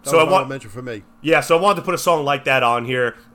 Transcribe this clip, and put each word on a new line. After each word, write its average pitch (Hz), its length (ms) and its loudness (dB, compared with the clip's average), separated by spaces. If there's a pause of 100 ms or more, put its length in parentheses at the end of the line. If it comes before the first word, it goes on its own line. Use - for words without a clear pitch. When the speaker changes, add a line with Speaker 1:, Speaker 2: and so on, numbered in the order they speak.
Speaker 1:
That - 60 -12
Speaker 2:
So 160 80 2
Speaker 1:
was - 20 6
Speaker 2:
I 160 40 4
Speaker 1:
an - 80 2
Speaker 2:
want - 40 4
Speaker 1:
honorable 135 140 0
mention 131 220 -14
for 123 100 -14
me. 117 220 -12 (180)
Speaker 2:
Yeah, 151 200 2
so 165 160 2
I 170 40 -2
wanted 202 160 4
to 170 60 -6
put 180 100 -4
a 160 60 -2
song 165 260 0
like 139 200 -2
that 131 180 2
on 120 220 0
here, 123 300 -2 (200)